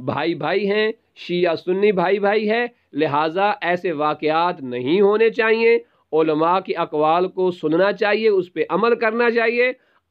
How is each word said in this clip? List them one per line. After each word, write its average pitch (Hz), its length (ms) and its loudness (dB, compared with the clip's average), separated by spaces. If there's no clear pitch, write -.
भाई 143 360 -4
भाई 180 300 -2
हैं, 214 260 0
शिया 175 400 -2
सुन्नी 196 380 0
भाई 180 240 0
भाई 208 280 2
हैं, 233 240 0
लिहाजा 160 560 0
ऐसे 180 300 -2
वाक़यात 151 680 -2
नहीं 127 400 0
होने 214 300 4
चाहिए। 226 520 2
उलमा 160 480 2
की 185 140 -8
अकवाल 165 540 0
को 185 240 -2
सुनना 175 400 0
चाहिए, 208 360 0
उस 185 200 0
पे 156 160 -4
अमल 208 320 0
करना 233 340 0
चाहिए 240 440 0